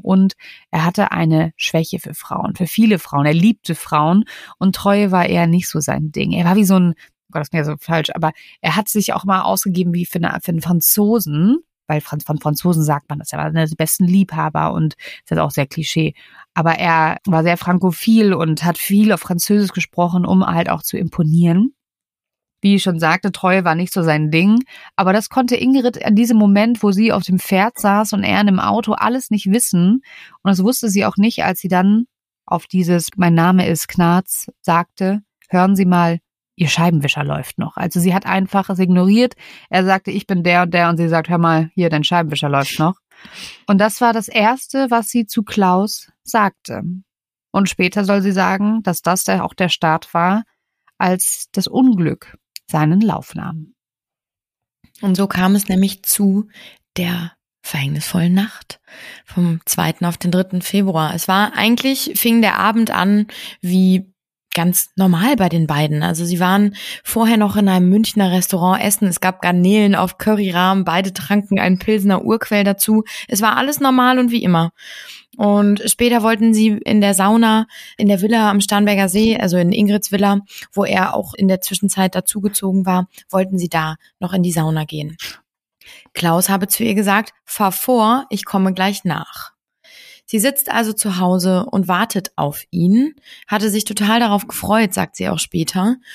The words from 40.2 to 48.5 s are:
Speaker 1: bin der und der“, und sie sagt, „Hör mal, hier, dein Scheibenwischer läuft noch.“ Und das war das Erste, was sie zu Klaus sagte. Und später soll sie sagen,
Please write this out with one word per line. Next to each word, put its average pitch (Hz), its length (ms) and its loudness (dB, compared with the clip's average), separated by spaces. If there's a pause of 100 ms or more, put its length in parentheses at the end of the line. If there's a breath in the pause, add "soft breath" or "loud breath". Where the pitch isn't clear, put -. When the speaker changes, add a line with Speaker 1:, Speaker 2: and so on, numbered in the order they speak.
Speaker 1:
bin 180 160 -2
der 175 200 4
und 170 100 -2
der“, 175 160 2
und 170 80 0
sie 170 100 2
sagt, 160 220 0
„Hör 175 100 2
mal, 160 340 2
hier, 175 160 0
dein 151 140 0
Scheibenwischer 151 460 -2
läuft 139 280 -2
noch.“ 160 220 0 (640 loud breath)
Und 196 140 2
das 214 220 0
war 233 120 2
das 220 140 -4
Erste, 247 640 0
was 233 180 -2
sie 233 160 0
zu - 180 -4
Klaus 190 680 0 (120)
sagte. - 600 -4 (680)
Und 196 180 0
später 185 360 -2
soll 202 160 0
sie 196 100 0
sagen, 190 520 0